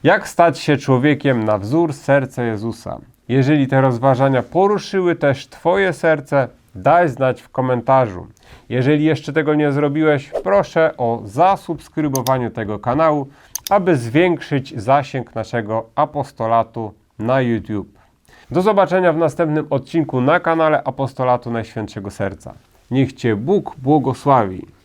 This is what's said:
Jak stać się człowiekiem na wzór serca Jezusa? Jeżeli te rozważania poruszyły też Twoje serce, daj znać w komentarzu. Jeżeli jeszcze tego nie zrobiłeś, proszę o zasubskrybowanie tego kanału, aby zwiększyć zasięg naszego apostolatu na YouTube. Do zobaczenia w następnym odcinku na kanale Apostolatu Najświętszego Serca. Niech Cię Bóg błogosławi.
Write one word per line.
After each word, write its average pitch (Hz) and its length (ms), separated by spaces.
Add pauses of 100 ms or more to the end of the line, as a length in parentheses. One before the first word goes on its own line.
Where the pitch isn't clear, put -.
Jak 175 240
stać 165 320
się 143 180
człowiekiem 135 640
na 107 140
wzór 147 360
serca 131 500
Jezusa? 110 560 (280)
Jeżeli 135 400
te 135 140
rozważania 131 640
poruszyły 185 720
też 139 320
Twoje 185 460
serce, 143 540 (280)
daj 156 340
znać 127 320
w - 80
komentarzu. 127 800 (420)
Jeżeli 135 360
jeszcze 151 280
tego 151 220
nie 147 160
zrobiłeś, 147 600 (120)
proszę 185 540
o 117 280
zasubskrybowanie 135 1300
tego 104 280
kanału, 143 480 (420)
aby 185 260
zwiększyć 139 840
zasięg 135 540
naszego 113 500 (100)
apostolatu 117 960 (260)
na 127 220
YouTube. 107 460 (640)
Do 180 100
zobaczenia 185 520
w 151 40
następnym 156 520
odcinku 135 520
na 156 180
kanale 160 440
Apostolatu 127 680
Najświętszego 107 600
Serca. - 420 (380)
Niech 135 220
Cię 113 220
Bóg 156 420
błogosławi. 131 920 (180)